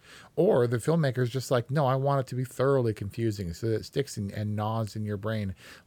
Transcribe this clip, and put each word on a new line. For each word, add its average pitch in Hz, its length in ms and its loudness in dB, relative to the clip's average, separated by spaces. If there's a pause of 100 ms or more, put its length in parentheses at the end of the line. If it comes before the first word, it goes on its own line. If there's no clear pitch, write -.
(360)
Or 165 300 4
the 120 120 2
filmmaker's 131 520 2
just 131 220 -4
like, 120 180 2
"No, 143 180 2
I 131 80 4
want 139 260 2
it 127 60 -6
to 123 80 -8
be 127 100 -2
thoroughly 127 480 2
confusing 101 600 -2
so - 140 -4
that 110 140 0
it - 40 -10
sticks - 320 -4
in, 101 140 -4
and 104 240 -4
gnaws 107 400 -2
in 110 80 -6
your 104 140 -4
brain 104 380 -4 (320)